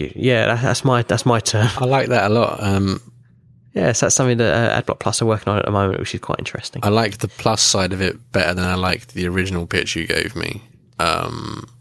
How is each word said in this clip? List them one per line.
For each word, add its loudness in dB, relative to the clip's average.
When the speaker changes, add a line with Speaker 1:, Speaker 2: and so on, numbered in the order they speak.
Speaker 1:
yeah, 2
that, 0
that's 0
my, 4
that's 0
my 4
term. 2
Speaker 2:
I -2
like 2
that 2
a 4
lot. 2
Um, 2
Speaker 1:
Yeah, 0
so 0
that's 2
something 2
that, 4
uh, 0
Adblock -4
Plus -2
are 2
working 0
on 2
at 0
the -2
moment, 2
which -6
is -8
quite -4
interesting. -10
Speaker 2:
I 2
like 2
the -2
plus -2
side 2
of -4
it -4
better 2
than -2
I 0
liked -2
the -4
original -2
pitch -2
you -4
gave -2
me. -8
Um, -4